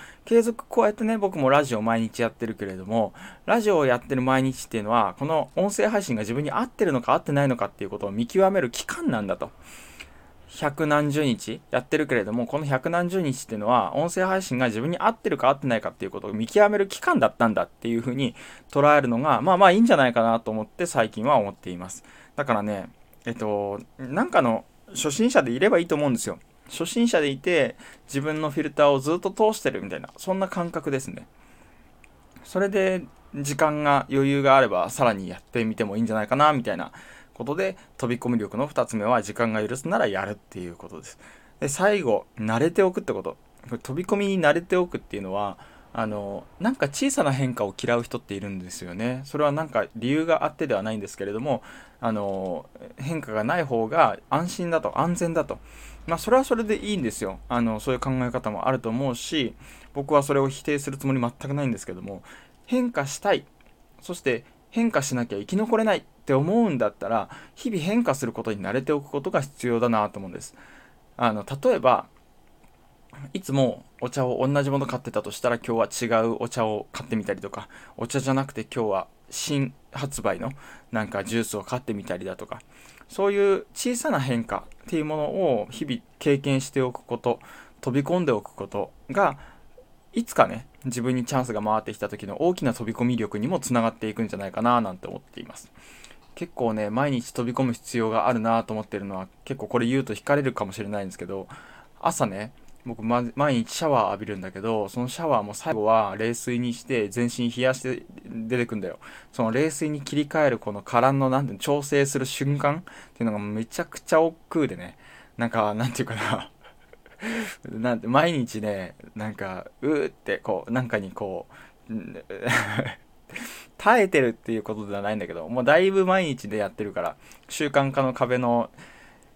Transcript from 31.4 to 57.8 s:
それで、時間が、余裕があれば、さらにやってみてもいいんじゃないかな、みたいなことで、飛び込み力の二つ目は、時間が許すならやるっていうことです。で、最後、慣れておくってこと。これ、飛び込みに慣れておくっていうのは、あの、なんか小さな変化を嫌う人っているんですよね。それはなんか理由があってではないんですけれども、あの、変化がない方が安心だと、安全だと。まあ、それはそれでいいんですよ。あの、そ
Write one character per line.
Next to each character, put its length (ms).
そ 160
れ 100
で、 340
時 220
間 260
が、 260
余 200
裕 120
が 140
あ 60
れ 60
ば、 220
さ 140
ら 100
に 140
や 100
っ 60
て 220
み 100
て 80
も 140
い 20
い 20
ん 40
じ 80
ゃ 20
な 80
い 40
か 80
な、 180
み 100
た 100
い 40
な 140
こ 100
と 120
で、 220
飛 120
び 100
込 100
み 80
力 200
の 100
二 180
つ 100
目 80
は、 180
時 120
間 180
が 160
許 80
す 120
な 100
ら 100
や 160
る 80
っ 40
て 240
い 100
う 60
こ 140
と 100
で 60
す。 140
で、 80
最 340
後、 240
慣 220
れ 120
て 120
お 80
く 100
っ 20
て 100
こ 100
と。 140
こ 80
れ、 80
飛 180
び 80
込 120
み 100
に 120
慣 140
れ 80
て 160
お 100
く 120
っ 20
て 160
い 20
う 40
の 100
は、 240
あ 140
の、 400
な 120
ん 40
か 120
小 220
さ 140
な 80
変 240
化 100
を 160
嫌 160
う 60
人 160
っ 20
て 140
い 40
る 100
ん 100
で 100
す 140
よ 100
ね。 320
そ 140
れ 40
は 80
な 120
ん 60
か 260
理 120
由 200
が 180
あ 40
っ 40
て 140
で 80
は 80
な 80
い 60
ん 20
で 80
す 100
け 80
れ 60
ど 80
も、 240
あ 120
の、 560
変 240
化 100
が 120
な 140
い 60
方 240
が 320
安 200
心 200
だ 120
と、 180
安 160
全 180
だ 120
と。 120
ま 100
あ、 20
そ 140
れ 60
は 60
そ 120
れ 80
で 140
い 160
い 40
ん 40
で 100
す 120
よ。 160
あ 120
の、 180
そ 120